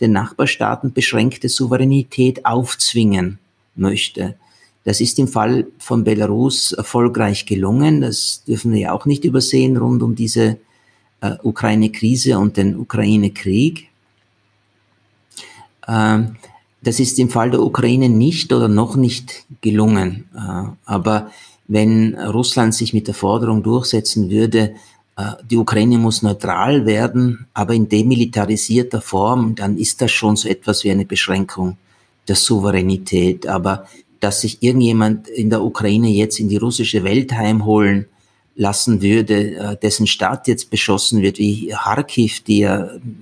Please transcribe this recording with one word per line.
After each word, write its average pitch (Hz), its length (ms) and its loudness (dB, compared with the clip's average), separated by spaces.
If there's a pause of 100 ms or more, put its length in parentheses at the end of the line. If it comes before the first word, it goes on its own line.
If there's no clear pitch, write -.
den 113 120 2
Nachbarstaaten 113 800 -2
beschränkte 123 560 -2
Souveränität 127 960 0
aufzwingen 110 920 0 (380)
möchte. 98 600 -4 (480)
Das 104 160 0
ist 117 180 -2
im 131 100 4
Fall 120 380 0 (120)
von 117 260 -2
Belarus 107 680 0
erfolgreich 113 720 0
gelungen. 123 560 2
Das - 460 -4
dürfen 113 260 -2
wir 104 220 0
auch 107 120 -4
nicht 143 180 0
übersehen 131 520 2
rund 120 260 2
um 117 120 0
diese, 113 440 0 (640)
äh, 104 220 -4
Ukraine-Krise 110 960 0
und 104 180 0
den 101 200 0
Ukraine-Krieg. 107 1120 0 (2000)
Ähm, 110 480 0 (460)
das 117 180 0
ist 123 180 -2
im 123 120 2
Fall 120 200 0
der 127 120 2
Ukraine 127 480 2
nicht 131 420 2
oder 117 160 2
noch 110 260 2
nicht - 520 -2 (160)
gelungen. 107 720 0
Äh, 95 340 -8 (160)
aber 107 460 -2 (360)
wenn 110 480 2
Russland 113 600 0
sich 117 180 -4
mit 110 140 0
der 107 80 -4
Forderung 110 480 0
durchsetzen 110 640 0
würde, 107 460 2 (420)
äh, 101 140 -8 (200)
die 120 60 2
Ukraine 113 400 2
muss 113 240 2
neutral 104 640 0
werden, 117 680 0
aber 104 180 -2
in 110 160 2
demilitarisierter 113 1120 0
Form, 113 540 0
dann 101 240 -4
ist 110 240 -4
das 117 100 0
schon 107 240 2
so 107 100 -4
etwas 101 380 -2
wie 101 60 0
eine 98 160 0
Beschränkung 95 720 -4 (500)
der 98 80 -2
Souveränität. 92 1080 0
Aber 95 400 -2 (340)
dass 101 220 -2
sich - 200 -6
irgendjemand 117 640 2
in 110 200 -2
der 107 140 0
Ukraine 107 460 0
jetzt 107 300 0
in 107 100 -2
die 101 100 0
russische 110 440 -2
Welt 127 300 0
heimholen 107 760 2 (500)
lassen 104 440 0
würde, 104 540 2
äh, 101 220 -8
dessen 107 300 0
Stadt 104 420 -2
jetzt 117 200 -2
beschossen 104 540 0
wird, 95 160 0
wie 104 300 -2
Kharkiv, 110 760 -2
die 104 160 4
ja 98 300 0 (320)